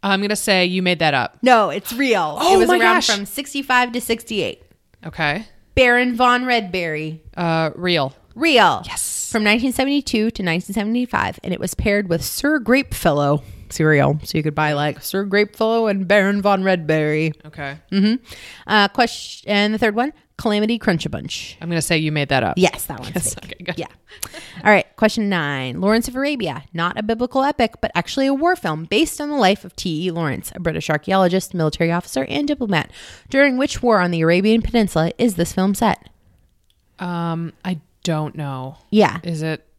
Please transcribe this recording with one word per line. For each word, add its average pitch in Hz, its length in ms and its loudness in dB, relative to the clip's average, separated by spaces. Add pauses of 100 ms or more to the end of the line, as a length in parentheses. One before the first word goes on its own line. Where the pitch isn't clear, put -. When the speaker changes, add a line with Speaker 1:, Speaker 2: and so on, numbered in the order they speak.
Speaker 1:
I'm 196 200 0
gonna 208 120 -2
say 190 300 2
you 180 180 -2
made 180 180 0
that 156 120 2
up. 127 300 -2
Speaker 2:
No, 226 260 4
it's 170 240 -6
real. 214 480 0
Speaker 1:
Oh 349 140 6
Speaker 2:
It 381 40 8
was 359 100 4
Speaker 1:
my 359 100 4
Speaker 2:
around 226 180 4
Speaker 1:
gosh. - 180 0
Speaker 2:
from 202 120 -4
sixty-five 254 680 -2
to 240 80 -4
sixty-eight. 220 640 -4 (420)
Speaker 1:
Okay. 160 400 -4 (300)
Speaker 2:
Baron 247 420 2
von 247 280 2
Redberry. 170 760 -4 (160)
Speaker 1:
Uh, 165 380 0
real. 170 400 -2 (200)
Speaker 2:
Real. 226 520 4
Speaker 1:
Yes. - 440 -8
Speaker 2:
From 214 140 -2
nineteen 226 280 2
seventy-two 262 580 0
to - 120 -8
nineteen 180 320 -2
seventy-five, 226 680 -2
and 185 80 -4
it - 80 -6
was - 140 -6
paired 202 340 0
with 165 160 -2
Sir 302 360 -2
Grapefellow 156 840 0 (260)
cereal. 151 560 4
So - 140 -4
you 156 40 0
could 147 120 -4
buy, 151 180 0
like, 147 300 -2
Sir 196 240 -4
Grapefellow 214 640 0
and 196 180 -2
Baron 202 320 4
von 196 220 2
Redberry. 156 720 0 (100)
Speaker 1:
Okay. 147 320 -12 (160)
Speaker 2:
Mm-hmm. 208 320 2 (420)
Uh, 202 220 4
question, - 640 -4
and 208 240 2
the 214 40 -2
third 214 160 2
one, 254 200 -2 (260)
Calamity 214 380 0
Crunch-a-Bunch? - 840 -4
Speaker 1:
I'm 165 80 -12
gonna 170 140 -2
say 165 160 0
you 156 120 0
made 147 200 -2
that 131 120 2
up. 95 140 -2
Speaker 2:
Yes, - 300 0
that 127 140 -10
one's - 140 -12
Speaker 1:
Yes, - 200 -4
Speaker 2:
fake. - 100 -18
Speaker 1:
okay, - 200 -18
good. 170 140 -8
Speaker 2:
Yeah. 160 80 -8 (800)
All 208 80 6
right, 196 140 4 (100)
question 214 320 0
nine. 143 520 -2
Lawrence 214 280 2
of 247 80 -10
Arabia, 233 560 -4
not 175 260 -2
a 214 40 -6
biblical 233 400 -2
epic, 269 380 0
but - 140 -4
actually - 320 -2
a 277 80 2
war 339 220 2
film 160 300 -4
based 285 340 0
on 294 80 -6
the 294 80 -4
life 202 280 2
of 185 120 -18
T 165 300 -4
E 180 40 -2
Lawrence, 160 440 -4
a - 60 -12
British 160 300 -4
archaeologist, 185 640 0
military 165 380 0
officer, 180 360 -4
and 285 200 -2
diplomat. 220 420 -2 (380)
During 269 300 4
which 277 240 -2
war 220 180 4
on 180 100 2
the 170 120 0
Arabian 190 400 4
Peninsula 175 560 0
is 220 160 2
this 170 180 -2
film 190 220 0
set? - 340 0 (880)
Speaker 1:
Um, 170 540 -4 (120)
I 185 160 -4 (220)
don't 156 320 -2
know. 135 440 -8 (120)
Speaker 2:
Yeah. 196 320 4
Speaker 1:
Is 165 200 -6
it? 156 240 -6 (120)